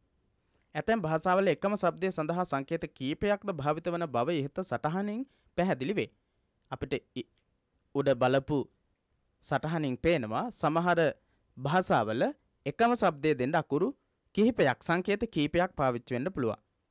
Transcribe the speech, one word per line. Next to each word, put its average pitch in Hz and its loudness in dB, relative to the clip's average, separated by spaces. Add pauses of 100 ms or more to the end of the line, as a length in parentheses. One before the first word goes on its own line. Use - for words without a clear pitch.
(760)
ඇතැම් 220 0
භාෂාවල 180 2
එකම 190 0
ශබ්දය 170 -2
සඳහා 170 -2
සංකේත 143 -4
කීපයක්ද 202 -2
භාවිත 156 -2
වන 170 -2
බව 123 -2
ඉහත 143 -4
සටහනින් 185 -4 (360)
පැහැදිලි 170 0
වේ. 127 -2 (600)
අපිට 135 -6 (180)
ඉ-, - -12 (680)
උඩ 139 2
බලපු 131 2 (840)
සටහනින් 151 -2
පේනවා 143 0
සමහර 165 0 (560)
භාෂාවල 139 2 (420)
එකම 226 2
ශබ්දය 156 2
දෙන්න 131 0
අකුරු 156 0 (480)
කිහිපයක්, 196 4
සංකේත 185 0
කීපයක් 170 0
පාවිච්චි 127 -2
වෙන්න 131 -2
පුළුවන්. 123 -2 (320)